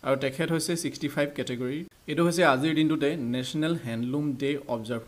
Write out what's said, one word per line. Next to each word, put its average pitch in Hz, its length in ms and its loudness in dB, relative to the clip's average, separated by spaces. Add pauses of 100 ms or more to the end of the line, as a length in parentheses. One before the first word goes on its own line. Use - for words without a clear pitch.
আৰু 135 140 2
তেখেত 135 360 -2
হৈছে 165 240 0
ছিক্সটি 143 320 -4
ফাইভ 143 260 0
কেটেগৰীৰ। 127 500 -4 (220)
এইটো 151 180 2
হৈছে 170 200 4
আজিৰ 147 300 4
দিনটোতে 156 420 4
নেশ্যনেল 131 580 -2 (100)
হেণ্ডলুম 127 480 -2
ডে 139 260 -2 (100)
অবজাৰ্ভ 117 400 -4